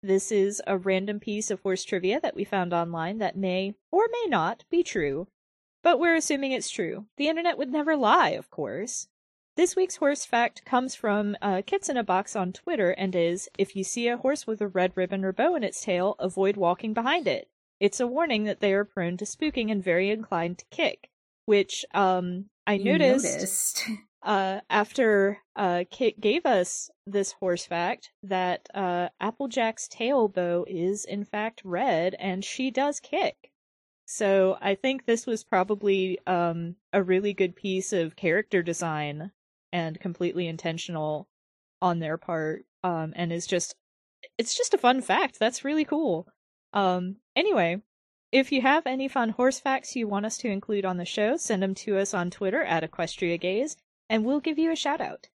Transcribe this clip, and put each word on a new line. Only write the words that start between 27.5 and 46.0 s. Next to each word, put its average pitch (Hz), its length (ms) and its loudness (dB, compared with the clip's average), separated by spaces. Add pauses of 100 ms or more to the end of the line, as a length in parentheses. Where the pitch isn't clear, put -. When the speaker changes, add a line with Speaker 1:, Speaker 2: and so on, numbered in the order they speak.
Speaker 1:
fact 175 440 -4 (120)
that, 185 500 -2
uh, 180 380 -2 (100)
Applejack's 226 680 -2
tail 240 420 2
bow 175 380 0
is, 185 380 -2
in 202 200 -6
fact, 214 380 -6
red, 185 560 0
and 190 240 -4
she 262 280 -4
does 285 300 0
kick. - 520 -4 (540)
So 196 560 4
I 196 140 0
think 262 280 -2
this 233 220 0
was 220 180 -2
probably, 196 840 2
um, 170 500 -2 (140)
a 196 120 2
really 190 320 2
good 185 200 0
piece 190 380 -4
of 165 240 0
character 185 460 2
design 156 720 -4 (420)
and 165 240 -4
completely 175 480 -4
intentional 165 800 -4 (540)
on 175 180 2
their 160 200 -4
part, 160 480 -4 (180)
um, 160 320 -2
and 170 160 -2
is 170 140 -4
just, - 280 -2 (600)
it's 233 180 -2
just 494 200 0
a 381 40 2
fun 254 220 4
fact. 311 380 0
That's 233 260 -2
really 302 220 0
cool. 240 420 -2 (460)